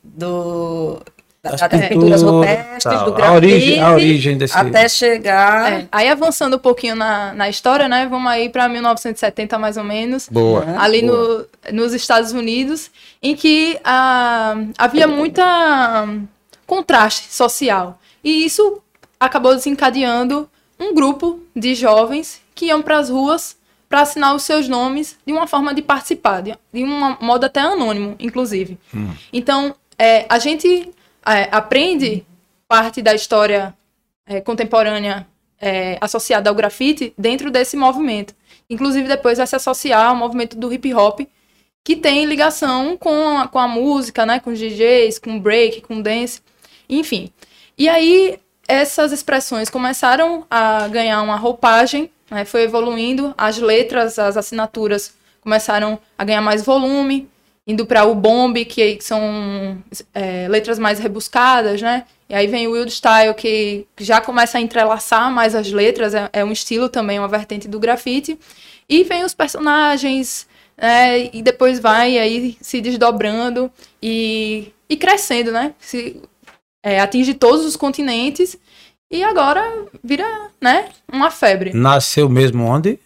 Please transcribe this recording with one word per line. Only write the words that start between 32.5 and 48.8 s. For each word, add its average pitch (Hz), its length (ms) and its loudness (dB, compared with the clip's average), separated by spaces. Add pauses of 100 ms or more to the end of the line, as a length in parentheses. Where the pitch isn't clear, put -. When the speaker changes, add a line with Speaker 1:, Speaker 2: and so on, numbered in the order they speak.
Speaker 3:
parte 226 360 0
da 214 100 4
história, 208 580 0 (540)
é, 196 160 -6
contemporânea, 214 840 -2 (340)
é, 185 400 -4
associada 214 480 0
ao 208 60 0
grafite 240 600 -2
dentro 247 360 -4
desse 247 260 0
movimento. 262 560 0 (340)
Inclusive, 262 400 -2
depois 262 300 0
vai 254 80 0
se 269 100 -6
associar 254 540 2
ao 247 60 2
movimento 233 420 -6
do 233 160 -6
hip 262 220 -4
hop, 208 240 2 (640)
que 330 120 0
tem 294 300 0
ligação 294 720 -2
com 302 400 0
a, 262 100 -2
com 262 120 -2
a 247 80 2
música, 240 580 -2
né, 240 140 -2
com 247 120 -10
os 226 80 -6
D 220 120 -6
Js, 226 480 2
com 220 200 -8
break, 226 420 2
com 220 200 -10
dance, 233 400 -6 (480)
enfim. - 420 -4 (460)
E 302 100 2
aí, 349 520 4 (280)
essas 285 440 0